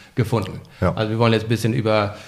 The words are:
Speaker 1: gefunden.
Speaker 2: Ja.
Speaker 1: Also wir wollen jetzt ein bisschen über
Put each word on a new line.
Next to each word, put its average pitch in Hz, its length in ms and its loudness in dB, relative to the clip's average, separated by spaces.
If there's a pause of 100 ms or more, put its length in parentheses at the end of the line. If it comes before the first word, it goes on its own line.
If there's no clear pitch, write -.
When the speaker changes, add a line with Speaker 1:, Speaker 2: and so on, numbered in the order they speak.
(140)
Speaker 1:
gefunden. 107 460 -2 (200)
Speaker 2:
Ja. 90 140 2
Speaker 1:
Also 107 160 -2
wir 113 80 -2
wollen 117 140 4
jetzt 110 120 2
ein 110 40 -6
bisschen 113 260 0
über 107 420 0 (120)